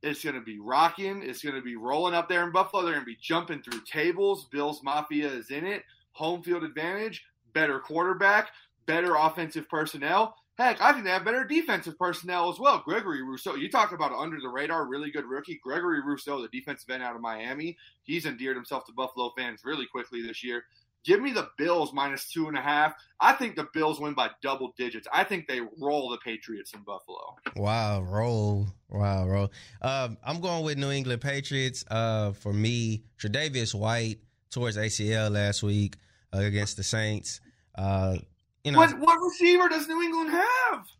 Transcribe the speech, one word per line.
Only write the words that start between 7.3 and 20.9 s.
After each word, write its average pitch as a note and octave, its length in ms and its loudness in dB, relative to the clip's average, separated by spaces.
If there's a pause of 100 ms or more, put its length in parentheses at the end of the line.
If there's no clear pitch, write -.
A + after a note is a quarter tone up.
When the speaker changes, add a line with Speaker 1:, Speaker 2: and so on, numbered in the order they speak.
Speaker 1:
better D3 260 2
quarterback, F#3+ 720 4 (360)
better E3+ 300 2
offensive D#3 520 2
personnel. D#3 680 2 (240)
Heck, A#3+ 220 4
I B3 100 8
think B3 140 2
they F3+ 60 2
have F#3 140 2
better B3 180 2
defensive B3 560 -2
personnel F3 520 0
as C#3+ 80 -8
well. B3+ 240 6
Gregory F3 400 -2
Rousseau, C3 300 -6
you C#3+ 160 -6
talk A3 220 4
about D#3 200 -2
an A#2+ 80 -6
under-the-radar, D3 680 -4
really D3 240 -6
good C#3+ 140 -6
rookie. C3+ 380 -8
Gregory D#3 380 -2
Rousseau, C#3 400 -4
the A2+ 60 -8
defensive C3 420 -10
end B2+ 140 -4
out A#2+ 120 -6
of A#2 60 -10
Miami, B2+ 560 -6 (240)
he's E3 240 -6
endeared C3 300 -4
himself B2+ 300 -8
to - 60 -20
Buffalo B2 460 -4
fans A#2+ 260 -8
really C3+ 220 -6
quickly A#2 380 -8
this A#2 200 -10
year. A#2+ 200 -6 (400)